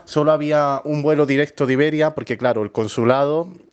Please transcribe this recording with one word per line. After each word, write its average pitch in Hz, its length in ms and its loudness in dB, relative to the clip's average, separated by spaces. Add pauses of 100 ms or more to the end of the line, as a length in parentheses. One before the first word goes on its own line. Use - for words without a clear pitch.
solo 151 260 0
había 147 520 0
un 151 180 -4
vuelo 147 240 2
directo 139 400 -2
de 131 80 0
Iberia 151 400 0
porque, 117 240 -6
claro, 117 240 0
el 104 100 -6
consulado 135 760 0 (240)